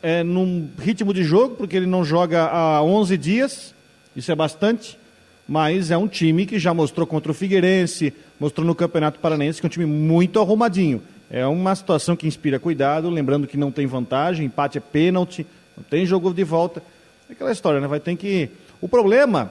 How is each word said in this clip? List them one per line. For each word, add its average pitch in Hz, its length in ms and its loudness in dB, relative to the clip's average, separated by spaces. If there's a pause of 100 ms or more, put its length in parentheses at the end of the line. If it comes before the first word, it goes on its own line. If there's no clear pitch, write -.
é, 170 200 0
num 175 540 -2
ritmo 196 360 -2
de 185 100 0
jogo, 220 320 2
porque 190 220 -4
ele 185 80 0
não 185 180 2
joga 165 440 2
há 156 360 2
onze 190 340 2
dias, 202 560 -2 (400)
isso 131 160 -10
é 160 60 2
bastante, 196 640 -2 (480)
mas 156 420 0
é 165 80 2
um 196 80 0
time 170 400 2
que 214 140 -2
já 170 140 0
mostrou 160 340 0
contra 156 240 -4
o - 40 -2
Figueirense, 185 800 0 (240)
mostrou 151 300 -2
no 165 80 2
Campeonato 160 440 -2
Paranaense, 156 420 -2
que - 40 -4
é 156 40 0
um - 20 -4
time 170 140 -2
muito 160 520 2
arrumadinho. 190 640 2 (280)
É 127 180 -2
uma 180 280 0
situação 175 380 0
que 165 140 -2
inspira 143 320 -2
cuidado, 156 500 0
lembrando 143 380 0
que - 80 -12
não 143 160 -2
tem 143 160 -2
vantagem, 139 580 -2
empate 143 320 -4
é 139 40 -6
pênalti, 175 680 -2 (300)
não 156 80 -18
tem 170 200 0
jogo 180 280 0
de 185 100 -2
volta. 165 400 -2 (460)
É - 20 -20
aquela 262 220 -4
história, 151 260 0
né? 139 80 -4
Vai 147 140 -4
ter 170 160 -4
que, 190 320 -2 (320)
o 180 80 -8
problema 214 600 4